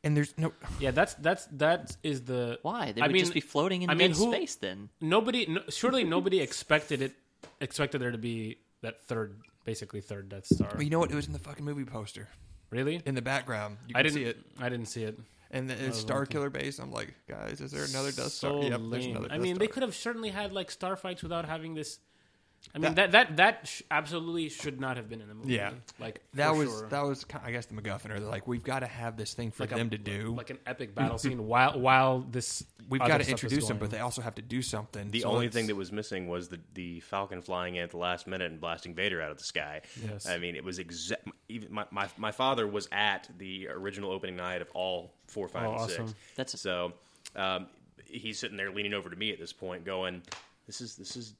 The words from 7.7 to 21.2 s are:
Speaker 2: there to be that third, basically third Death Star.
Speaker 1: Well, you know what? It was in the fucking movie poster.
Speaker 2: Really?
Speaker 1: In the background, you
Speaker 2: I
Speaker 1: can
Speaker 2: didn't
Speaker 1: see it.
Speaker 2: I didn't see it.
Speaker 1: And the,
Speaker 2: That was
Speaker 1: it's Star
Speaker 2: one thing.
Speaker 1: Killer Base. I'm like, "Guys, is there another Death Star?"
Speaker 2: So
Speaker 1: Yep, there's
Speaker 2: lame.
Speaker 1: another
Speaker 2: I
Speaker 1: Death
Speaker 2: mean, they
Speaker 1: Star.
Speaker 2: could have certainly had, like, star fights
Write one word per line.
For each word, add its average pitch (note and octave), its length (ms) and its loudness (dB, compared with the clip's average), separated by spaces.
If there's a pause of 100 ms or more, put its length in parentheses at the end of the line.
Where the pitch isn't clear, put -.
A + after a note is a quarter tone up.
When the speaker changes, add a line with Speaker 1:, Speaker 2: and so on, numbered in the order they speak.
Speaker 2:
there B2 120 0
to A#2 60 -4
be A2+ 400 -4 (240)
that A2+ 240 -10
third, A2 340 -4 (240)
basically G#2+ 360 -6
third G2 280 -10
Death G2 180 -10
Star. - 280 2
Speaker 1:
Well, - 80 0
you D3 80 2
know D#3+ 100 4
what? D#3+ 100 4
It D3 60 0
was C#3+ 100 -2
in D3 60 -6
the D3+ 80 -6
fucking D3 240 -10
movie C#3+ 200 -4
poster. G#2+ 440 -8 (420)
Speaker 2:
Really? C#3+ 340 0
Speaker 1:
In C#3 120 0
the B2 60 -2
background, A2+ 560 -2 (100)
you A#2+ 80 -10
Speaker 2:
I C3 60 6
Speaker 1:
can D#3 100 6
Speaker 2:
didn't - 20 0
Speaker 1:
see C#3+ 100 0
it. A#2 140 -2 (220)
Speaker 2:
I B2 80 0
didn't A#2+ 180 -2
see A2+ 160 -6
it. A2 160 -4 (320)
Speaker 1:
And C3 180 -4
the, C3 60 -4
Speaker 2:
That G#2+ 60 -6
was C3 80 0
Speaker 1:
it's A#2 100 0
Star B2+ 200 0
Speaker 2:
one C#3 80 2
thing. - 60 -6
Speaker 1:
Killer C#3+ 180 0
Base. C#3 280 -4
I'm C3 140 -10
like, - 220 -6 (140)
"Guys, G#1+ 320 -8
is C#3 120 -8
there - 120 -4
another C3+ 280 -2
Death B2+ 200 -2
Star?" - 200 -2
Speaker 2:
So C#3+ 100 2
Speaker 1:
Yep, C#3 80 2
there's A#2 340 -2
Speaker 2:
lame. B2+ 60 -4
Speaker 1:
another - 160 -4
Speaker 2:
I - 100 -6
Speaker 1:
Death - 60 -2
Speaker 2:
mean, F3+ 160 0
they G3 80 4
Speaker 1:
Star. A3 80 -6
Speaker 2:
could C4+ 100 -2
have A3 120 -4
certainly A3+ 340 -4
had, G3 220 -4
like, F#3+ 180 -4
star F#3+ 260 -2
fights F#3 280 -8